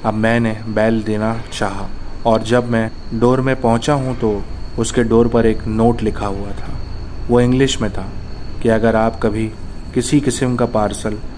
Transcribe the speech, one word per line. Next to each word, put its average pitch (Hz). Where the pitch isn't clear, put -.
अब 110
मैंने 113
बेल 110
देना 107
चाहा 101
और 110
जब 120
मैं 113
डोर 120
में 131
पहुंचा 117
हूं 131
तो 107
उसके 120
डोर 113
पर 113
एक 110
नोट 113
लिखा 107
हुआ 98
था। -
वो 120
इंग्लिश 127
में 104
था 98
कि 117
अगर 113
आप 110
कभी 110
किसी 135
किस्म 127
का 120
पार्सल 104